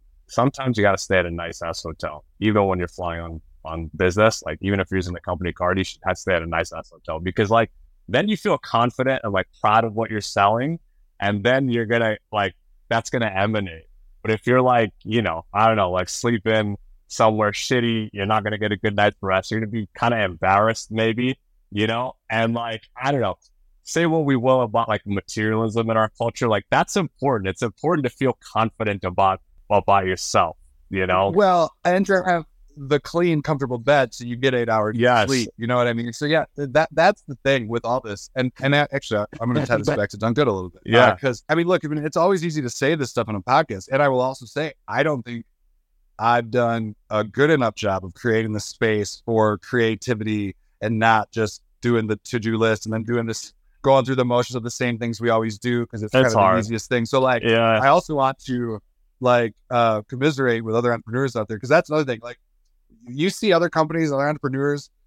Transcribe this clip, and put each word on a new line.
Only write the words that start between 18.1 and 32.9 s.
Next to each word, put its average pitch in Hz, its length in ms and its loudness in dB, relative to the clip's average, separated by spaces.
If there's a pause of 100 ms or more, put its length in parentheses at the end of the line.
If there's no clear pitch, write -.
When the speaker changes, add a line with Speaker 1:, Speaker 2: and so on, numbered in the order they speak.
Speaker 1:
you're 101 140 -6
not 107 180 0
gonna 104 140 -4
get 104 140 -2
a 104 60 -2
good 104 180 -4
night's 104 260 2
rest. 95 300 -2
You're 110 100 -2
gonna 104 100 -6
be 110 160 -6 (100)
kinda 117 260 0
embarrassed 98 680 0
maybe, 113 480 0 (320)
you 104 160 0
know? 117 280 -4 (140)
And, 113 240 0
like, 117 280 -6 (200)
I 135 100 -2
don't 139 100 0
know, 95 140 0 (480)
say 165 220 -2
what 160 200 0
we 139 100 2
will 127 260 4
about, 113 280 0
like, 107 160 -2
materialism 110 840 -2
in 110 80 0
our 110 200 2
culture, 117 300 -2
like, 104 240 0
that's 147 240 2
important. 135 540 -2
It's - 120 -8
important 131 440 -2
to 123 40 -2
feel - 320 -2
confident 107 600 -2
about, 95 380 0 (280)
about 98 360 4
yourself, 92 520 0 (320)
you 95 180 0
know? 92 220 4
Speaker 2:
Well, 180 440 2 (120)
and 185 220 2
to 190 160 2
have 175 220 0 (300)
the 143 240 0